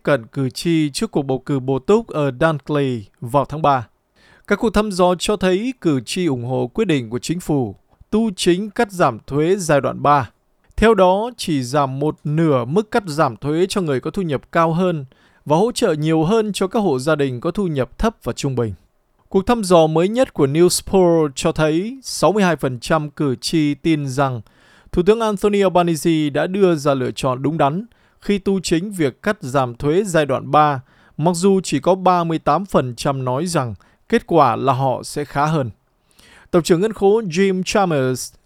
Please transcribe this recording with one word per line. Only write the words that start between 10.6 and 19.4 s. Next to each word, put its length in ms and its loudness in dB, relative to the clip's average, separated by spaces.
Theo 180 4
đó, 440 2
chỉ 260 -2
giảm 360 -2
một 240 -2
nửa 420 0
mức 260 -2
cắt 160 0
giảm 300 -2
thuế 320 -2
cho 120 -4
người 180 -2
có 120 -8
thu 100 -6
nhập 200 -2
cao 220 2
hơn 320 -2
và 120 2
hỗ 140 2
trợ 220 0
nhiều 300 2
hơn 300 0
cho 140 -2
các 120 -2
hộ 200 0
gia 160 0
đình 260 -2
có 100 -4
thu 160 -2
nhập 300 -4
thấp 260 0
và 100 -6
trung 220 -6
bình. 180 -2
Cuộc 180 0